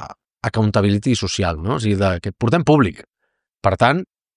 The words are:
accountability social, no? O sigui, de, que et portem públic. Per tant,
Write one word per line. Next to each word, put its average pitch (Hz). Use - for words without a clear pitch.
accountability 104
social, 87
no? 110
O 123
sigui, 104
de, 95
que 98
et -
portem 165
públic. 139
Per 95
tant, 120